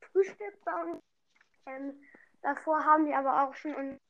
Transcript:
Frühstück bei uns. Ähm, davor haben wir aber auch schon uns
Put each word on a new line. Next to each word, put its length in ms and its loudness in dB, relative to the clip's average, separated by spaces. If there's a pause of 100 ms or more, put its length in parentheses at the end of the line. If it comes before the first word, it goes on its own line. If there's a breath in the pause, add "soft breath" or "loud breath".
Frühstück 640 -2
bei 180 -4
uns. 200 -8 (640)
Ähm, 360 -10 (380 soft breath)
davor 440 0
haben 220 8
wir 120 0
aber 260 2
auch 100 -4
schon 200 -8
uns 360 -8